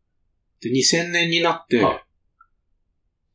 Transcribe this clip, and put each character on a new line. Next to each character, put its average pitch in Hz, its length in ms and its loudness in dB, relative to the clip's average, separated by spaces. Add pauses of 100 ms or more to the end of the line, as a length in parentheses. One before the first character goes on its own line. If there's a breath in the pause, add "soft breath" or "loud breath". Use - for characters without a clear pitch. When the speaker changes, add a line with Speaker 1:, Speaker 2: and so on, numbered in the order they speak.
(600)
Speaker 1:
で、 117 120 -8
二 131 120 0
千 170 280 0
年 170 180 0
に 170 140 0
な 170 100 2
っ - 140 -14
て、 226 160 2
Speaker 2:
は 165 100 2
い。 - 100 -14 (1300)